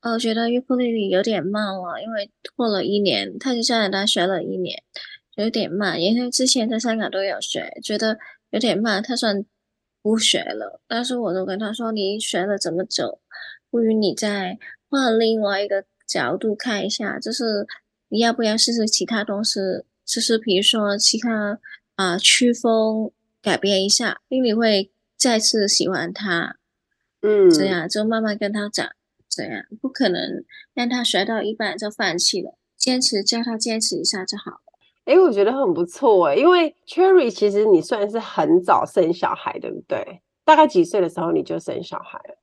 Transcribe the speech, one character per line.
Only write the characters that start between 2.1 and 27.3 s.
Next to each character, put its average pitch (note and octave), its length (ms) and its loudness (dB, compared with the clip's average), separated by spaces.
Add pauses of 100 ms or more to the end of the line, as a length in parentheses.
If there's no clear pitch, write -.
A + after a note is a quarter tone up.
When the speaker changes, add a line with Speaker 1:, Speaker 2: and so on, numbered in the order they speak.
Speaker 1:
为 - 180 -6 (240)
过 A#3 140 -2
了 G3 160 0
一 G3+ 160 0
年。” A#2 400 0
他 C4+ 120 -4
就 A#3 80 -2
叫 A#3 200 0
人 G3 100 0
家 G3 160 -2
学 F3+ 180 2
了 F#3 160 0
一 F#3+ 160 -6
年， F#3 240 -6 (540)
有 G#3+ 160 -2
点 A3 200 -4
慢， F3 300 -2
因 A3+ 220 2
为 B3 80 -4
之 B3+ 160 0
前 A#3+ 220 2
在 D#4 100 -2
香 A3+ 180 -2
港 G#3 140 -4
都 - 140 -4
有 C4+ 160 -4
学， - 280 -8 (140)
觉 G#3+ 160 -4
得 A3 180 0 (340)
有 G#3+ 100 -2
点 G#3 200 0
慢， G#3+ 220 0
他 A#3+ 140 -6
算 G3+ 280 -2 (560)
不 G#3+ 160 0
学 - 280 0
了。 - 420 -10
但 A#3+ 180 -4
是 B3 140 -4
我 G3 160 -2
就 F#3 100 -2
跟 F#3+ 140 -4
他 G#3+ 140 -6
说 A3+ 200 -6
，“你 G#3 280 -4
学 F#3+ 260 -2
了 G3+ 100 -2
这 F#3 140 -4
么 F3+ 140 -2
久， - 340 -6 (500)
不 A#3+ 120 0
如 A3 120 4
你 G#3+ 220 2
再 G3+ 440 -4 (300)
换 B3+ 300 2
另 A3+ 220 2
外 G3+ 200 0
一 G#3 60 -2
个 G3 180 -2 (220)
角 C#3 300 -2
度 G#3 180 -2
看 G#3 320 -4
一 - 20 -2
下， G#3 300 -6
就 A3 140 -8
是 A3 340 -2 (420)
你 G#3+ 120 -2
要 A#3 120 4
不 A#3 120 -2
要 G#3+ 120 0
试 A#3 160 2
试 A3+ 140 0
其 G#3 180 0
他 G#3+ 200 -2
东 G#3 180 -4
西， A3 180 -2 (440)
就 - 160 -4
是 A3+ 180 0
比 A3 180 0
如 G3 60 2
说 G3+ 340 0
其 - 220 0
他， A3 400 -2 (380)
啊， F#3 200 0
曲 A#3+ 360 4
风 A3 580 0 (320)
改 F3+ 140 0
变 F#3+ 280 0
一 G3+ 40 -2
下， - 400 0
因 C4 140 0
为 B3 80 2
你 G#3+ 40 0
会 G#3+ 380 0 (240)
再 A#3 240 2
次 G#3+ 260 0
喜 - 220 0
欢 E3+ 240 -4
它。” F#3 460 -4 (640)
Speaker 2:
嗯。 G#3 280 6